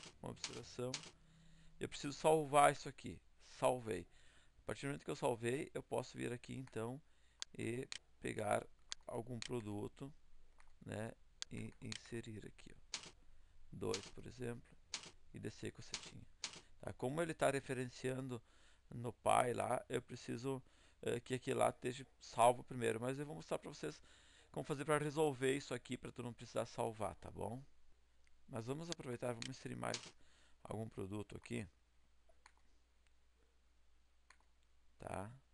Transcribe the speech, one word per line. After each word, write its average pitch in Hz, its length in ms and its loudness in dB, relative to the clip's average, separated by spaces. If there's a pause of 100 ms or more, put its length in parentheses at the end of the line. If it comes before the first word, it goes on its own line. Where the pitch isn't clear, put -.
(200)
uma - 120 -4
observação. - 600 -4 (880)
Eu - 80 0
preciso - 240 -4
salvar 147 600 10
isso 139 180 -4
aqui. - 280 -8 (280)
Salvei. 117 600 2 (520)
A - 80 -10
partir - 160 -2
do 139 60 -2
momento 143 160 -4
que - 60 -4
eu 147 60 0
salvei, 120 560 2
eu 131 100 -4
posso 123 360 -2
vir 127 120 0
aqui 123 240 -6
então 123 460 -4 (560)
e 117 320 -4 (320)
pegar 110 460 0 (400)
algum 120 320 -4
produto, 117 760 -4 (720)
né? 104 280 -4 (380)
E 113 300 -8
inserir 113 680 -8
aqui, - 240 -14
ó. - 120 -16 (920)
Dois, - 360 0
por 107 160 -12
exemplo, 120 360 -6 (680)
e 113 80 -8
descer 107 320 -4
com - 80 -14
a - 20 -10
setinha. - 440 -8 (520)
Tá? - 140 -4
Como 143 300 0
ele 160 100 0
tá 139 180 6
referenciando 131 920 -2 (500)
no 120 240 -4
pai 113 400 8
lá, 107 340 2
eu 127 140 2
preciso, 127 600 -4 (380)
eh, 117 200 0
que - 120 -4
aqui 127 220 0
lá 117 160 8
esteja 123 360 -4 (140)
salvo 123 420 8
primeiro, 113 380 2
mas 131 180 0
eu 147 60 -2
vou 151 100 -6
mostrar 160 240 -2
pra - 120 -8
vocês 151 280 -6 (520)
como 147 120 -4
fazer 143 220 -2
pra 151 140 6
resolver 143 580 4
isso 139 160 -4
aqui, 123 240 -2
pra - 160 -8
tu 123 100 -8
não 120 120 -6
precisar 117 320 0
salvar, 110 480 -2
tá - 160 -10
bom? 101 340 -4 (840)
Mas 117 200 -4
vamos 160 240 -4
aproveitar, 123 420 -2
vamos 120 160 -4
inserir 127 280 -6
mais 120 200 0 (680)
algum 110 240 -4
produto 104 480 -6
aqui. 113 320 -4 (3250)
Tá? 101 340 -4 (220)